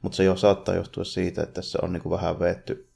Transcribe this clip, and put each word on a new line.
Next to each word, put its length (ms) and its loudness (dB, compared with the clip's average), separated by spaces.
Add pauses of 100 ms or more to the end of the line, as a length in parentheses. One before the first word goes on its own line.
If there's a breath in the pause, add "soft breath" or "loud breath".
mut 120 -4
se 100 4
jo 120 6
saattaa 380 4
johtua 300 -4
siitä, 380 -2
että 120 -8
tässä 280 -6
on 100 -2
niinku 180 -4
vähän 280 -2
veetty, 580 -4